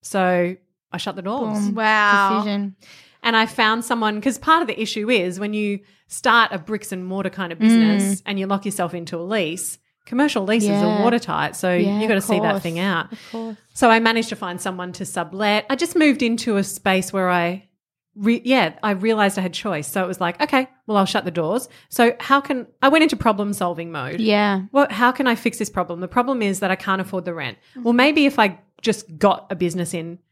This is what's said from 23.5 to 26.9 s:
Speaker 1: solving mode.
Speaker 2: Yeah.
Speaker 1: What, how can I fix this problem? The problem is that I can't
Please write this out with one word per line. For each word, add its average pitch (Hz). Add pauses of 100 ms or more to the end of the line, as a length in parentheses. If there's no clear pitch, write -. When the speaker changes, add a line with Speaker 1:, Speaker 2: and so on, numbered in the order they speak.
Speaker 1:
solving 170
mode. 151
Speaker 2:
Yeah. 208
Speaker 1:
What, 277
how 240
can 262
I 233
fix 226
this 202
problem? 175
The 180
problem 247
is 196
that 196
I 190
can't 190